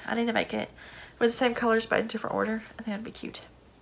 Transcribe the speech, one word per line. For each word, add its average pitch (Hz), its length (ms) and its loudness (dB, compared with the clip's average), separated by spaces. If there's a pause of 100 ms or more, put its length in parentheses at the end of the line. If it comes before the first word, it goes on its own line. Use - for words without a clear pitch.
I 220 100 0
need 233 120 2
to 226 60 0
make - 200 0
it 214 160 -2 (480)
with 233 140 6
the 233 60 -2
same 247 160 4
colors, 226 320 4
but - 140 2
in 220 80 0
different - 280 -4
order. 214 260 0 (120)
I 226 100 -12
think - 40 -6
that'd 208 160 -4
be 226 80 -10
cute. - 300 -10 (400)